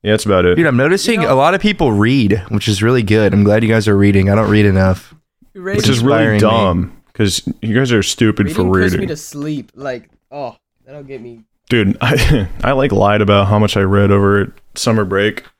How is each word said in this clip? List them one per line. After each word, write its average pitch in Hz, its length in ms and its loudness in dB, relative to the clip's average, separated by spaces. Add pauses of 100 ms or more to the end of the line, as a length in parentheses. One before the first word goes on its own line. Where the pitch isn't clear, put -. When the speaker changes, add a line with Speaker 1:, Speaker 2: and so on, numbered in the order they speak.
Speaker 1:
Yeah, 104 100 0
that's 107 120 0
about 95 220 2
it. 90 80 4
Speaker 2:
Dude, 165 120 2
I'm 131 100 0
noticing 190 440 0
Speaker 3:
You 160 60 -2
know 135 80 2
Speaker 2:
a - 20 2
lot 151 180 2
of 190 60 -2
people 185 320 0
read, 107 560 0
which 107 200 -4
is 101 140 -2
really 120 200 2
good. 104 320 2
I'm 101 100 4
glad 107 180 2
you 110 60 0
guys 107 200 0
are 101 80 2
reading. 98 340 2
I 101 40 2
don't 107 160 0
read 104 140 4
enough. 95 500 0 (400)
Speaker 3:
You 185 80 -18
ready 190 160 -6
Speaker 1:
Which - 80 -2
Speaker 3:
to 139 60 2
Speaker 1:
is 117 100 -2
really 117 320 0
Speaker 2:
Inspiring - 0 -
me. 104 60 2
Speaker 1:
dumb, 101 520 0 (200)
'cause 101 300 -2 (180)
you 110 140 -4
guys 127 180 0
are 104 100 2
stupid 107 500 0
for 95 100 -2
Speaker 3:
Reading 92 100 0
puts 92 200 2
Speaker 1:
reading. - 80 -4
Speaker 3:
me - 80 -6
to 147 80 -8
sleep. 147 580 -12
Like, 127 340 -12 (220)
oh, 139 260 -14 (300)
that'll 143 160 -20
get 135 180 -16
me. 117 200 -20 (280)
Speaker 1:
Dude, 107 300 0
<laughs> - 20 -12
I, 117 480 0 (140)
I, 131 100 0
like, 135 200 0
lied 101 300 0
about 101 260 2
how 104 100 2
much 104 180 0
I 101 40 0
read 98 320 2
over 101 420 0 (220)
summer 113 280 -2
break. 98 380 -2 (180)